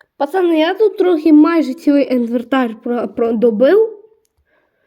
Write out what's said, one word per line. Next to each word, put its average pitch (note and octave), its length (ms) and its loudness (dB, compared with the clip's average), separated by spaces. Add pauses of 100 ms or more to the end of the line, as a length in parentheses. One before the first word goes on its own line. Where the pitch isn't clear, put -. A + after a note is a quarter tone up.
(160)
Пацани, E4 420 -2
я E4 160 0
тут G4 240 0
трохи E4 340 0
майже D4+ 420 2
цілий C#4+ 400 0
інвентар A#3+ 680 -4
про-, A#3+ 260 -6
продобив. A#3+ 840 0 (920)